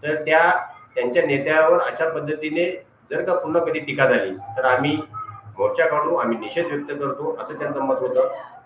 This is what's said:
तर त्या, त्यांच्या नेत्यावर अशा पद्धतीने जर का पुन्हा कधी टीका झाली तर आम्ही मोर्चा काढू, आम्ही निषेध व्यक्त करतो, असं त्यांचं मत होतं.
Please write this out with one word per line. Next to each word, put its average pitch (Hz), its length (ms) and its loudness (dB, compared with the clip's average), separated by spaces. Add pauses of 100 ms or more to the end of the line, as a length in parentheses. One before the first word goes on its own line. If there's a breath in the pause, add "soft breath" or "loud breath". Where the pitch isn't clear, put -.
तर 151 120 -2
त्या, 160 520 4 (280)
त्यांच्या 160 320 2
नेत्यावर 156 540 4
अशा 160 280 -2
पद्धतीने 156 760 -4 (240)
जर 160 140 -2
का 180 140 0
पुन्हा 160 260 0
कधी 147 140 -2
टीका 139 280 2
झाली 98 300 2
तर - 280 -6
आम्ही 131 320 2 (640)
मोर्चा - 280 2
काढू, 165 280 0
आम्ही 117 240 0
निषेध 170 280 -4
व्यक्त 147 240 -6
करतो, 143 500 -6
असं 143 180 -10
त्यांचं 143 220 -4
मत 135 180 0
होतं. 127 300 2 (380)